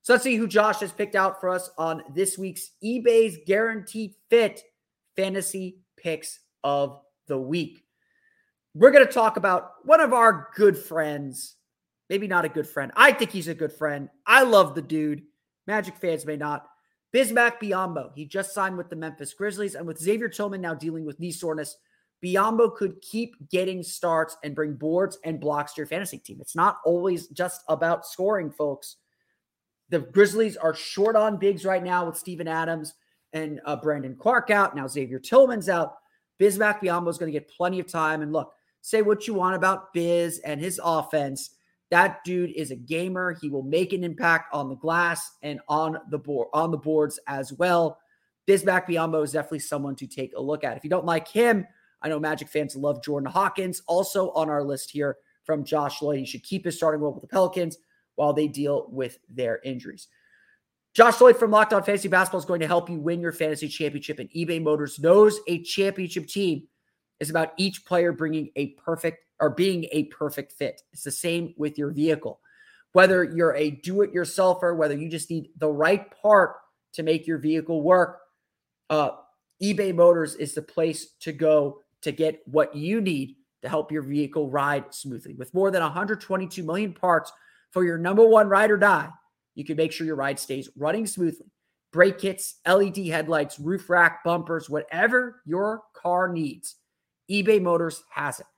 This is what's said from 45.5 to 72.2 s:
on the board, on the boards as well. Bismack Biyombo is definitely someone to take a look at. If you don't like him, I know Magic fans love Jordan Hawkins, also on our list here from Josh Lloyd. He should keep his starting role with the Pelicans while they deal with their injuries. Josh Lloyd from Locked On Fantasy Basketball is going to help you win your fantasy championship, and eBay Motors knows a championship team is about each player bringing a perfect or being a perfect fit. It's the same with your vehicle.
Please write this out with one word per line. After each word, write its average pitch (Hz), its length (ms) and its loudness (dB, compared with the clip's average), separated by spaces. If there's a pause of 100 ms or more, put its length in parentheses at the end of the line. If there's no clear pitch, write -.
on 156 300 -2 (120)
the 151 80 -6
board, 131 340 -4
on 165 180 0
the 160 60 -2
boards 151 420 -2 (100)
as 139 240 -8
well. 170 460 0 (480)
Bismack 190 400 2
Biyombo 160 380 0
is 135 80 -6
definitely 147 280 -4
someone 139 360 -6
to 131 100 -14
take 131 300 -10
a 131 60 -8
look 147 220 -4
at. 120 120 -6
If - 80 -16
you 151 60 -6
don't 170 160 0
like 165 220 -2
him, 220 380 2 (360)
I 147 80 -6
know 151 100 -4
Magic 156 280 -4
fans 147 280 -4
love 139 260 -4
Jordan 143 280 -4
Hawkins, 190 560 -2
also 185 460 0
on 156 180 0
our 147 120 0
list 139 280 -6
here 143 260 -4 (280)
from 147 200 -4
Josh 147 380 -2
Lloyd. 147 160 -2
He 131 80 -6
should - 180 -14
keep 190 200 -6
his 170 120 -6
starting 156 240 0
role 147 140 -2
with - 80 -16
the - 40 -20
Pelicans 180 520 0 (380)
while 147 160 2
they 151 160 0
deal 143 420 -2
with 131 280 -8 (100)
their 117 360 -4
injuries. - 440 -12 (840)
Josh 226 280 8
Lloyd 240 180 10
from 220 120 2
Locked 214 220 6
On 196 100 2
Fantasy 196 260 -2
Basketball 185 300 2
is - 60 -6
going 175 160 -2
to 156 60 -2
help 175 240 0
you 165 100 -6
win 170 200 -4
your 170 120 -4
fantasy 156 340 -4
championship, 147 520 -8
and 120 120 -12
eBay 165 320 -4
Motors 147 360 -2
knows 208 500 6
a 170 140 -4
championship 190 640 -4
team 185 380 -2 (540)
is 147 120 -8
about 160 260 -2
each 190 280 -4
player 175 280 2
bringing 156 440 -4
a 143 160 -4
perfect 165 520 -8 (160)
or 151 100 2
being 180 420 -2
a 147 120 0
perfect 147 480 -8
fit. - 300 -8 (100)
It's - 120 -16
the 139 80 -8
same 170 440 -4
with 147 220 -6
your 143 120 -4
vehicle. 151 500 -2 (520)